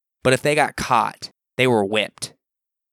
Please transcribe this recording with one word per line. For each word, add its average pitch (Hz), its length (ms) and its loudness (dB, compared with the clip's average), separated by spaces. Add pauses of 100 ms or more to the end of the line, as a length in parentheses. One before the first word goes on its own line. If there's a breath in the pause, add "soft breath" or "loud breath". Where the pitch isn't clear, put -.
(240)
but 127 100 2
if 127 80 0
they 147 140 0
got 135 220 0
caught, - 520 -2 (280)
they 127 100 2
were 113 160 2
whipped, 104 500 -4 (600)